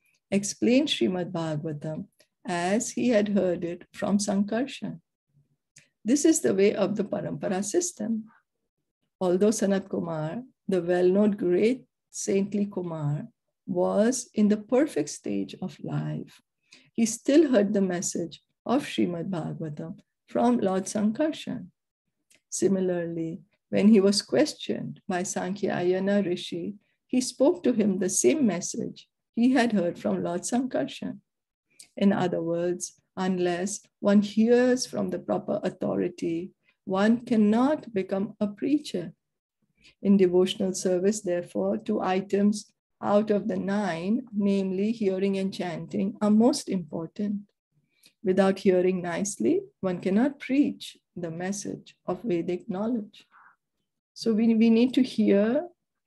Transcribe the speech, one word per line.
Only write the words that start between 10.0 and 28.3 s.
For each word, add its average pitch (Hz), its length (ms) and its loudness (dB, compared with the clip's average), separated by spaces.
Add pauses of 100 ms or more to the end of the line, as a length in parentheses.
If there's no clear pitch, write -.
the 185 140 0
well-known 180 500 4
great 202 540 0 (240)
saintly 196 560 -2
Kumar, 160 600 -6 (400)
was 190 680 0
in 208 140 4
the 208 100 4
perfect 285 520 0
stage - 520 -6
of - 220 -10
life, 151 580 -6 (520)
he 233 120 0
still 285 460 4
heard 208 220 4
the 202 80 0
message 180 600 -6 (240)
of 247 200 0
Srimad 175 440 -4
Bhagavatam 160 680 -8 (280)
from 240 300 2
Lord 190 280 -2
Sankarshan. 220 840 -2 (840)
Similarly, 175 920 -2 (280)
when 202 180 4
he 220 120 10
was 202 220 4
questioned - 840 -2
by 180 160 -2
Sankhya 185 800 -2 (220)
Rishi, 180 520 -6 (320)
he 254 140 0
spoke - 420 2
to 247 100 2
him 202 240 2
the 190 120 -2
same 294 360 2